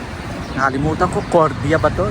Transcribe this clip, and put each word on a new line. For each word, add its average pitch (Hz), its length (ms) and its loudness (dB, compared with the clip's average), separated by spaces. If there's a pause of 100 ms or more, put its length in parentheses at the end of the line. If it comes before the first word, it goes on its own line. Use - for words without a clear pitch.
(560)
nakalimutan 147 560 0
ko, 202 160 -2
cordia 156 480 2
ba 151 160 2
to? 180 200 -2